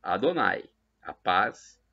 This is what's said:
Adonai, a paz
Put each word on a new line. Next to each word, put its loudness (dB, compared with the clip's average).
Adonai, 0
a -14
paz -2